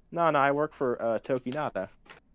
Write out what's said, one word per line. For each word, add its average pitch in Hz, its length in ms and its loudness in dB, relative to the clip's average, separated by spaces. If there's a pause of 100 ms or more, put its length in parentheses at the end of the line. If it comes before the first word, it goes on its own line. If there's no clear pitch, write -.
(120)
"No, 170 180 2
no, 147 100 4
I 139 120 4
work 147 220 -2
for, 127 280 -2
uh, 113 180 0
Tokinata." 127 680 -4 (480)